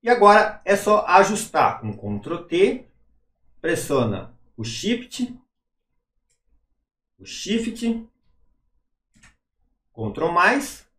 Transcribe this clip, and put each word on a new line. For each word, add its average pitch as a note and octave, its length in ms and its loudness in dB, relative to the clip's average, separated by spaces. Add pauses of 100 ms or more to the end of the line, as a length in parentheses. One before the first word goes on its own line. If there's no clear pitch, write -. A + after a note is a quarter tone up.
E A3+ 80 -2
agora G#3 560 6
é G3 100 2
só G#3 300 2
ajustar F#3 720 2
com G#2 160 -8 (220)
Ctrl E3 260 -8
T, A3 420 0 (720)
pressiona B2+ 800 -4 (160)
o A2+ 80 -12
Shift, A#3+ 720 -6 (1800)
o F#2 60 -20
Shift, A3+ 840 -6 (1900)
Ctrl G#2+ 360 -4
mais G3 560 0 (120)